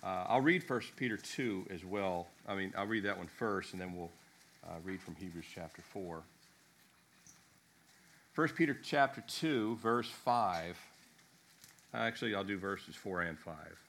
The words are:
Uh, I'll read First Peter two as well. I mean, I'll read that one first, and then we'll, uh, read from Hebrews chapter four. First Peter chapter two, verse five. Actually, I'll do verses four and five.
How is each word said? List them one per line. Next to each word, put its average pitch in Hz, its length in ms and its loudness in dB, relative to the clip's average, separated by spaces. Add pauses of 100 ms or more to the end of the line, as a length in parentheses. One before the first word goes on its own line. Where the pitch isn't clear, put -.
Uh, 92 280 -2
I'll 123 100 8
read 165 240 6
First - 320 -2
Peter 117 220 0
two 107 520 -2
as 90 140 -8
well. 92 460 0 (180)
I 101 80 -2
mean, 95 220 -2
I'll 98 100 0
read 110 160 2
that 101 140 2
one 90 100 -6
first, 101 460 -2
and 92 80 -6
then 90 120 -6
we'll, 85 200 -8 (500)
uh, 85 180 -10
read 92 200 -6
from 87 140 -12
Hebrews 85 280 -10 (100)
chapter 85 280 -10
four. 85 420 -8 (2000)
First 156 240 4
Peter 156 180 4
chapter 139 540 4
two, 117 480 2
verse 117 340 2
five. 90 680 2 (1120)
Actually, 113 400 0
I'll 98 120 0
do 98 120 0
verses 95 380 -4
four 92 280 -2
and 82 140 -2
five. 82 400 -12 (100)